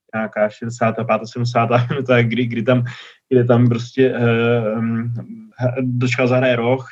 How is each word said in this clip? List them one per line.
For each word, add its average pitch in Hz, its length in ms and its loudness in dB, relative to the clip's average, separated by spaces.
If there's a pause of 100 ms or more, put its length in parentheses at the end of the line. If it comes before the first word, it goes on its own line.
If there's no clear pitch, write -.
(140)
nějaká 107 340 -2
šedesátá 113 560 -4
pátá, 113 220 -2
sedmdesátá 120 600 0
<laughs> - 40 -4
minuta, 127 320 2
kdy, 117 240 0
kdy 117 160 -4
tam, 123 220 2 (440)
kdy 123 160 4
tam 120 240 4
prostě, 117 480 0
eh, 117 640 0
hm, 117 340 -4 (640)
dočkal 123 480 0
zahraje 127 280 2
roh, 123 360 -2